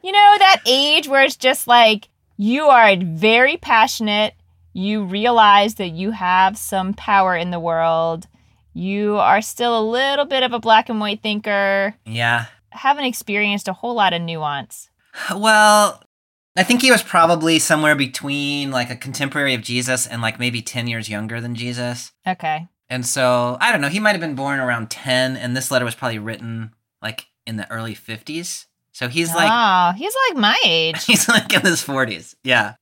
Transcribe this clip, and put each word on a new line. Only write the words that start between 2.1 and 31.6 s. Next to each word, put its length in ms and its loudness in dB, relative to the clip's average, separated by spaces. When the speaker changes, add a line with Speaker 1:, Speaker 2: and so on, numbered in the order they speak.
Speaker 1:
you 280 0
are 300 6
very 640 2
passionate, 760 0
you 320 -4
realize 720 4
that 120 -6
you 240 -6
have 480 0
some 340 -4
power 420 2
in 140 -4
the 100 -6
world, 680 -2
you 400 -4
are 260 4
still 380 -2
a 100 -2
little 360 -2
bit 180 -2
of 100 -2
a 60 -6
black 300 2
and 100 -4
white 240 -6
thinker. 720 -2
Speaker 2:
Yeah. 400 -2
Speaker 1:
Haven't 360 -2
experienced 600 -4
a 60 -6
whole 220 -8
lot 180 2
of 80 -4
nuance. 680 -8
Speaker 2:
Well, 680 4
I 60 2
think 220 2
he 80 4
was 100 4
probably 560 2
somewhere 380 2
between, 720 -6
like, 220 -4
a 40 -8
contemporary 600 -4
of 80 -8
Jesus 420 -4
and, 160 -10
like, 160 -4
maybe 240 -4
ten 240 -8
years 240 -8
younger 320 -8
than 140 -8
Jesus. 560 -8
Speaker 1:
Okay. 400 -6
Speaker 2:
And 180 -6
so, 520 0
I 120 2
don't 100 0
know, 80 -2
he 100 -4
might 120 0
have 100 -4
been 140 -8
born 240 -4
around 320 -4
ten, 440 -2
and 220 -6
this 140 -6
letter 140 0
was 100 -6
probably 240 -6
written, 560 -10
like, 240 -12
in 80 -10
the 160 -8
early 240 -10
fifties. 720 -12
So 180 -8
he's, 260 -2
like, 160 2
Speaker 1:
Oh, 460 2
he's, 180 -8
like, 80 -6
my 260 0
age. 400 -2
Speaker 2:
<laughs> 20 -8
He's, 220 2
like, 260 0
in 100 2